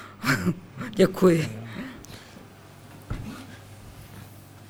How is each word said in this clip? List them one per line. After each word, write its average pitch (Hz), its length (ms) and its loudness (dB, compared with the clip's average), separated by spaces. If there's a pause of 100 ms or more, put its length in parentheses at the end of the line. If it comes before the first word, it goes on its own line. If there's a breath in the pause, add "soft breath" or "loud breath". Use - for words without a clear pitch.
(140 loud breath)
<laughs> - 800 0
děkuji. 175 520 8 (3250 loud breath)